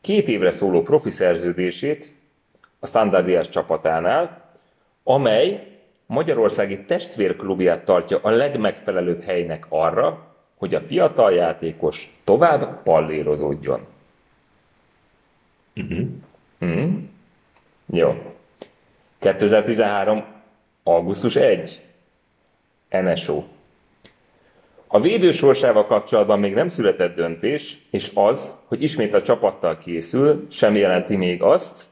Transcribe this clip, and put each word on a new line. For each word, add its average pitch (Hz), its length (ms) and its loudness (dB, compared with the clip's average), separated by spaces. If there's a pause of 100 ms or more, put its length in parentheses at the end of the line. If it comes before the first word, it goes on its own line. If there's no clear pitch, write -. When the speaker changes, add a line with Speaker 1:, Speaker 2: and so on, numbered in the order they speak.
Speaker 1:
két 208 280 0
évre 92 220 2
szóló 90 320 0
profi 135 280 2
szerződését 90 1000 -2 (680)
a - 60 -12
Standard 95 400 2
Liège 87 160 2
csapatánál, 85 1080 -2 (540)
amely 131 640 2 (400)
magyarországi 113 800 0
testvérklubját 92 1000 -2
tartja 90 380 2
a 104 80 0
legmegfelelőbb 101 920 -2
helynek 85 460 -6
arra, 85 600 -2 (280)
hogy 175 180 -6
a 78 60 0
fiatal 135 520 2
játékos 82 840 -2 (100)
tovább 143 580 2
pallérozódjon. 76 1000 0 (1900)
Speaker 2:
Mhm. 90 280 -8 (560)
Speaker 1:
Mhm. 90 300 -2 (1040)
Jó. 82 420 0 (840)
Kétezer-tizenhárom 107 1040 2 (580)
augusztus 90 540 0
egy. 98 460 0 (1080)
N 92 240 0
S - 140 -8
O. 73 160 -4 (1400)
A 104 140 0
védő 180 320 2
sorsával 123 540 2
kapcsolatban 104 520 0
még 101 160 -2
nem 151 140 0
született 92 460 -2
döntés, 85 640 -6 (120)
és 98 240 -6
az, 107 400 0 (100)
hogy 123 180 -8
ismét 151 320 -2
a - 80 4
csapattal 95 560 0
készül, 113 720 -2
sem 107 260 2
jelenti 95 400 2
még 90 260 -2
azt - 500 0